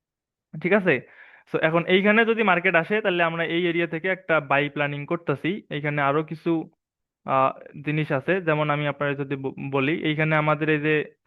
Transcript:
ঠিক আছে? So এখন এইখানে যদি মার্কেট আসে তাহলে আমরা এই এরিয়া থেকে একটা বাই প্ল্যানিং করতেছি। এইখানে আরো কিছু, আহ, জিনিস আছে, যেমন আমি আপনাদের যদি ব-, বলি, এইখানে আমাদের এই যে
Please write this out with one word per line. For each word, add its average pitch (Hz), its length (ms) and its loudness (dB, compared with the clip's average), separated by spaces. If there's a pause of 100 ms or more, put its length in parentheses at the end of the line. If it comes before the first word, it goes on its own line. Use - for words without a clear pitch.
(640)
ঠিক 175 100 2
আছে? 180 280 4 (520)
So 143 80 -2
এখন 160 260 2
এইখানে 208 380 4
যদি 226 180 0
মার্কেট 180 320 2
আসে 170 260 0
তাহলে 180 220 0
আমরা 165 220 0
এই 170 220 0
এরিয়া 170 200 0
থেকে 165 220 -6
একটা 180 320 0
বাই 143 280 0
প্ল্যানিং 143 380 -4
করতেছি। 165 640 -4
এইখানে 147 320 -2
আরো 143 200 2
কিছু, 160 480 -4 (540)
আহ, 135 580 0
জিনিস 151 300 -2
আছে, 165 280 0
যেমন 151 300 0
আমি 147 180 -2
আপনাদের 143 280 -4
যদি 139 200 -6
ব-, 135 220 -8
বলি, 139 440 -2
এইখানে 156 340 0
আমাদের 151 320 0
এই 151 120 0
যে 151 240 0 (220)